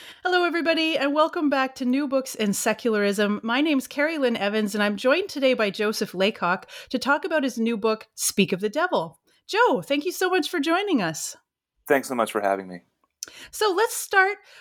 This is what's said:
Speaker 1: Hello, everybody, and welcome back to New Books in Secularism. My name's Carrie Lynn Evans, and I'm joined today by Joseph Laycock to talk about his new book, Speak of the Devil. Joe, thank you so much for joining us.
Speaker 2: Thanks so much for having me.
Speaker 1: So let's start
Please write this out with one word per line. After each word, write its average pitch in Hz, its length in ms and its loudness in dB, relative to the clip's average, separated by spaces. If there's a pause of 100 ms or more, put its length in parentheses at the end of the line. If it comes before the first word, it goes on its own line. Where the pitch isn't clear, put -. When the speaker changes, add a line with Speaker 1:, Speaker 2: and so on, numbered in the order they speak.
(220)
Speaker 1:
Hello, 359 220 2
everybody, 320 540 0
and 277 160 0
welcome 320 340 2
back 262 280 0
to 254 100 -4
New 269 200 2
Books 262 280 -2
in 208 180 0
Secularism. 208 880 0
My 233 200 0
name's 294 240 2
Carrie 302 320 -2
Lynn 247 180 0
Evans, 208 380 -2
and 208 100 0
I'm 208 120 0
joined 311 340 0
today 262 240 2
by 214 160 0
Joseph 208 440 -2
Laycock 190 540 0 (220)
to 254 80 -2
talk 285 260 0
about 320 180 0
his 254 160 -2
new 226 200 0
book, 220 360 -2
Speak - 380 0
of 180 80 0
the 214 80 -2
Devil. 254 500 -2 (280)
Joe, 392 340 4
thank 285 240 -2
you 359 80 -4
so 370 160 0
much 370 220 0
for 349 100 -2
joining 339 400 0
us. 160 340 -4 (540)
Speaker 2:
Thanks 135 180 2
so 131 80 -8
much 113 160 2
for 107 120 -2
having 98 260 0
me. 90 140 -14 (680)
Speaker 1:
So 427 240 0
let's 440 220 0
start 392 400 0 (240)